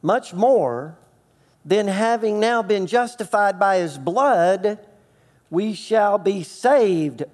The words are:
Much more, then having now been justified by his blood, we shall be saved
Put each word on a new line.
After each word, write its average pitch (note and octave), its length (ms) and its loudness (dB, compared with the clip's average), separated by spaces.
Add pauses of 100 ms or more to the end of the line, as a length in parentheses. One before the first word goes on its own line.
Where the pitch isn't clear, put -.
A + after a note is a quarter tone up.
Much G#3 320 -2
more, D#3+ 600 0 (680)
then G3+ 220 0
having G#3+ 520 -2
now A#3 220 0
been G3 260 -2
justified G#3 720 0
by G3 180 2
his D#3+ 200 -4
blood, G3 800 0 (720)
we G3+ 240 -2
shall G#3 440 0
be F#3+ 260 -2
saved E3+ 920 0